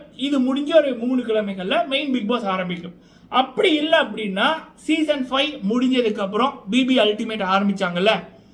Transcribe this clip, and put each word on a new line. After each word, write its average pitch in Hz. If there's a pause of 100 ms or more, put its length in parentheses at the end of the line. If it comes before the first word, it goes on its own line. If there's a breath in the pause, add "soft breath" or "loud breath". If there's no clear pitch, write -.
(160)
இது 277
முடிஞ்ச 285
ஒரு 285
மூணு 247
கிழமைகள்ல 214
மெயின் 277
Bigg 214
Boss 240
ஆரம்பிக்கும். 180 (360 soft breath)
அப்படி 285
இல்ல 311
அப்படின்னா, 208 (300)
சீசன் 302
ஃபைவ் 285 (100)
முடிஞ்சதுக்கு 247
அப்புறம் 208
பி 254
பி 254
அல்டிமேட் 214
ஆரம்பிச்சாங்கல்ல, 190 (300 soft breath)